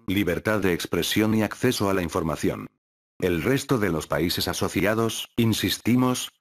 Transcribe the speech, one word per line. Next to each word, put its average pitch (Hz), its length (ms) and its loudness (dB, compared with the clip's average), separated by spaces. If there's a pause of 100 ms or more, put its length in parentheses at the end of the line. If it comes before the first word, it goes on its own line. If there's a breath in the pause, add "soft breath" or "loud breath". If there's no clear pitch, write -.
libertad 95 520 0
de 92 140 2
expresión 104 600 0
y 110 80 2
acceso 104 480 0
a - 20 2
la 95 80 2
información. 78 720 -2 (480)
El 87 240 0
resto 135 340 0
de 101 140 2
los 78 160 -2
países 82 400 0
asociados, 104 920 -2
insistimos, 120 1040 0